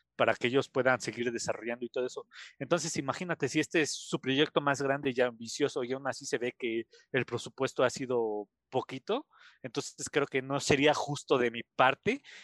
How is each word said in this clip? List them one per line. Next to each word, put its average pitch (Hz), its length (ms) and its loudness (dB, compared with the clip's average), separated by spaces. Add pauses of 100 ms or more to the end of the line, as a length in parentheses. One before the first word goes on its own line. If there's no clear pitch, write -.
(180)
para 113 160 4
que - 140 -2
ellos 131 200 2
puedan 127 320 2
seguir 117 320 -4
desarrollando 117 540 -6
y 117 40 -6
todo 127 160 -2
eso. 127 220 -10 (320)
Entonces, 160 380 0
imagínate, 151 500 -4
si 151 120 0
este 156 220 2
es 139 120 0
su - 260 -6
proyecto 139 420 2
más 139 200 0
grande 139 340 0
y 127 60 4
ambicioso 123 640 0
y 123 100 -4
aún 135 140 -4
así 131 180 -6
se 135 120 -4
ve 120 200 -2
que 113 300 -4 (240)
el 127 140 0
presupuesto 127 580 -2
ha 120 60 4
sido 117 600 -4 (200)
poquito, 135 580 -4 (360)
entonces - 480 -8
creo 143 160 2
que 135 140 -2
no 135 180 -2
sería 147 340 4
justo - 440 0
de 120 140 4
mi 117 100 -8 (160)
parte 139 440 4 (220)